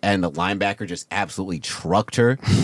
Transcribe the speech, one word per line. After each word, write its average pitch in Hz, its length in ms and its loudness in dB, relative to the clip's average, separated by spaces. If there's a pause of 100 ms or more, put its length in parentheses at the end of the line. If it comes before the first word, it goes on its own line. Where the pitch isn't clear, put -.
And 98 220 2
the 82 80 -2
linebacker 98 560 -2
just 87 240 -10
absolutely 95 480 -4
trucked - 580 -2
her? 123 220 4 (240)